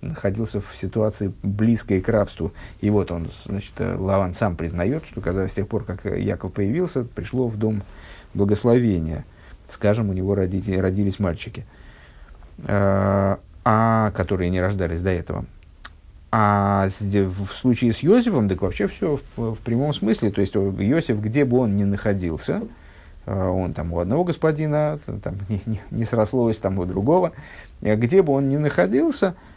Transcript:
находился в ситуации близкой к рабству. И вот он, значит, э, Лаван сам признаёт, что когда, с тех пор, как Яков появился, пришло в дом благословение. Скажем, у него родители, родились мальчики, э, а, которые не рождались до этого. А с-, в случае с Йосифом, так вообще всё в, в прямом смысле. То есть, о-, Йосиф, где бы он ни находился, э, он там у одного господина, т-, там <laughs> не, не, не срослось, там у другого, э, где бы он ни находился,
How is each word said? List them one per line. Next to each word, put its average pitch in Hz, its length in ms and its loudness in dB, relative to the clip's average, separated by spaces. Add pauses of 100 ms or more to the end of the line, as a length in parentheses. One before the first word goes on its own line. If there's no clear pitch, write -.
находился 107 600 -4
в - 140 -12
ситуации 101 580 -2 (100)
близкой 107 580 2
к 90 80 -4
рабству. 101 440 0 (280)
И 104 100 2
вот 101 200 2
он, 85 180 -6 (160)
значит, - 340 -8
э, 92 180 -4
Лаван 95 380 0
сам 90 220 -2
признаёт, 87 500 -2
что - 140 -12
когда, 92 260 -2
с 87 60 -6
тех 101 160 -4
пор, 107 160 -4
как 95 220 -8
Яков 95 460 -4
появился, 127 520 -2
пришло 123 440 -4
в 107 100 -6
дом 107 240 0 (520)
благословение. 101 880 2 (440)
Скажем, 104 420 0
у - 20 0
него 92 220 0
родители, 95 420 0
родились 95 420 0
мальчики, - 480 -4 (1000)
э, 98 680 2 (320)
а, 110 440 4
которые 90 360 0
не 92 120 2
рождались 92 400 0
до 92 100 0
этого. 87 340 -4 (840)
А 101 580 4
с-, 101 140 -8
в 98 440 0
случае 117 460 2
с - 60 -6
Йосифом, 185 500 4
так 95 140 -2
вообще 101 240 0
всё 160 320 -2 (180)
в, 117 180 -4
в 110 40 -10
прямом 127 340 0
смысле. 107 380 0
То 98 100 -2
есть, 101 140 0
о-, 98 240 0
Йосиф, 113 420 2
где 113 240 0
бы 123 140 4
он 110 180 2
ни 101 60 2
находился, 101 800 -2 (600)
э, 98 240 -2
он 92 260 -2
там 82 180 -6
у 85 60 -2
одного 104 240 0
господина, 151 840 0
т-, 107 140 -8
там - 240 -8
<laughs> 92 60 -8
не, 101 180 -2
не, 110 140 -4 (100)
не 113 140 -2
срослось, 113 540 2
там 98 200 -2
у 90 60 -2
другого, 127 480 2 (480)
э, 107 160 2
где 120 260 4
бы 147 120 2
он 139 140 2
ни 139 80 2
находился, 190 800 2 (220)